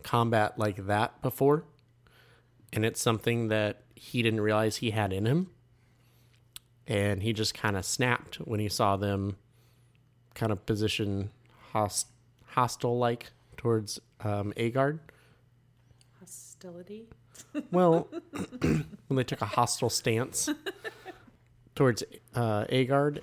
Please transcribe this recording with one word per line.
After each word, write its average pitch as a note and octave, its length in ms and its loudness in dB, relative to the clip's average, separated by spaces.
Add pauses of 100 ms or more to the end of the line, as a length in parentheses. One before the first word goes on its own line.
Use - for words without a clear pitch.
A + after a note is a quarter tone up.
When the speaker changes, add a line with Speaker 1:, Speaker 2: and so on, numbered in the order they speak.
Speaker 1:
combat A#2 560 2
like G2+ 280 -2
that G#2 340 0
before. C#3+ 440 2 (1040)
And G#2+ 140 0
it's - 160 -2
something A#2 480 0
that G#2+ 340 0 (120)
he - 260 -6
didn't A2 200 2
realize G#2+ 360 2
he A#2 140 -2
had G2+ 200 0
in G2 140 -2
him. D#3+ 240 0 (1400)
And G2+ 340 0
he A2 120 0
just G#2 200 -2
kinda G2 300 -2
snapped - 540 -2
when A2 220 -4
he G#2 100 -2
saw G2+ 260 2
them G2 420 -2 (960)
kind A2 180 -2
of G2 160 -4
position G#2 640 -2 (420)
host-, G#2+ 340 -2 (420)
hostile-like A#2+ 840 0 (240)
towards, A2+ 440 0 (200)
um, G#2 340 -2
Agard. C3+ 460 0 (1200)
Speaker 2:
Hostility? F#3 880 -18 (640)
Speaker 1:
Well, F3 360 6 (240)
<clears throat> B3+ 300 -8
when - 540 0
they B2+ 80 2
took - 180 -4
a A2 40 0
hostile A#2+ 440 0
stance - 580 -2 (640)
Speaker 2:
<laughs> - 640 -20
Speaker 1:
towards, B2+ 280 2 (320)
uh, A2 300 0
Agard, C#3 580 0